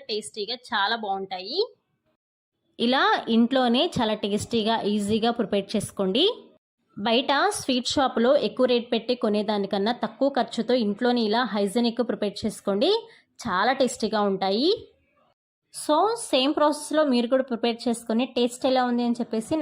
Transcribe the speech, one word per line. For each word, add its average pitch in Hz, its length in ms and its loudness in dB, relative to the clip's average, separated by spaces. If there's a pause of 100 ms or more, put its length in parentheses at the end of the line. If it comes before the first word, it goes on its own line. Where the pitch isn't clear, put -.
టేస్టీగా 214 480 -8 (140)
చాలా 214 340 0
బాగుంటాయి. 196 540 -6 (1300)
ఇలా 262 160 2 (340)
ఇంట్లోనే 240 460 4 (140)
చాలా 214 280 0
టేస్టీగా, 214 520 0 (180)
ఈజీగా 214 440 0
ప్రిపేర్ 190 360 -2
చేసుకోండి. 196 500 0 (720)
బయట 240 360 0 (280)
స్వీట్ 247 340 -2
షాప్లో 254 380 2 (160)
ఎక్కువ 254 240 0
రేటు 233 220 0
పెట్టి 233 300 -2
కొనేదానికన్నా 208 680 0 (100)
తక్కువ 269 260 0 (100)
ఖర్చుతో 233 340 -2 (120)
ఇంట్లోనే 240 440 0
ఇలా 233 140 2 (100)
హైజీనిక్‌గా 226 560 0
ప్రిపేర్ 202 340 -4
చేసుకోండి. 208 460 0 (560)
చాలా 208 360 2
టేస్టీగా 220 400 0 (100)
ఉంటాయి. 196 360 0 (1160)
So 302 120 2 (340)
సేమ్ 269 280 2
ప్రాసెస్‌లో 302 440 2 (120)
మీరు 240 180 0
కూడా 262 120 2 (100)
ప్రిపేర్ 233 340 -2
చేసుకొని 226 360 -2 (120)
టేస్ట్ 247 260 -2 (120)
ఎలా 254 160 2
ఉంది 240 180 0
అని 233 140 -2
చెప్పేసి 226 400 -4